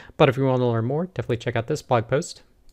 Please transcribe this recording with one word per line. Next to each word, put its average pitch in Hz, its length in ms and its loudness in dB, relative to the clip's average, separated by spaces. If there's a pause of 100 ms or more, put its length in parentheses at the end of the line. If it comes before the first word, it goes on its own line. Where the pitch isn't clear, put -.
(180)
But 151 100 8
if 123 80 2
you 135 100 0
want 127 140 2
to 127 60 2
learn 117 180 0
more, 147 220 -2
definitely 123 320 -6
check 117 180 -6
out 117 120 -4
this 151 140 -6
blog 117 280 0
post. 151 320 -4 (320)